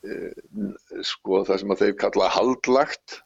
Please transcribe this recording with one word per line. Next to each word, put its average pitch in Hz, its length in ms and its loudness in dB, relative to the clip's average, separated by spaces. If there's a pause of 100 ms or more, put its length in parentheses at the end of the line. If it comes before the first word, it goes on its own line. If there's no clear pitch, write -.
eh, 90 300 -10 (220)
n-, 101 200 -6 (260)
sko, 95 440 -2
það 95 140 0
sem 98 100 -6
að 98 120 2
þeir 104 160 2
kalla 98 320 2
haldlagt 127 960 0